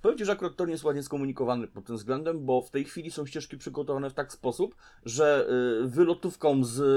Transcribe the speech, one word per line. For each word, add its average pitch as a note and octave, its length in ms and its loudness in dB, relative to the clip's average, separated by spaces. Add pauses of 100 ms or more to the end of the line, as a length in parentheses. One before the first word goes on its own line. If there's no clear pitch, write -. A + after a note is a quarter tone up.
Powiem A3 160 2
ci, G#3+ 80 -4
że G3 60 2
akurat G3 240 -4
Toruń F3 160 -2
jest D#3 120 -6
ładnie C#3+ 200 0
skomunikowany C3 640 -4
pod - 180 -18
tym A#2 100 -8
względem, C#3 500 -4
bo B2+ 160 2
w B2 100 -10
tej C#3 140 -2
chwili D#3+ 260 -12
są D3+ 140 -6
ścieżki C#3+ 320 -10
przygotowane C#3 520 -4
w C3+ 40 -12
tak C#3 200 -6
sposób, E3+ 420 -2 (300)
że, D3 420 4 (380)
y, - 20 -2
wylotówką D#3+ 760 2
z, A#2 160 -4 (180)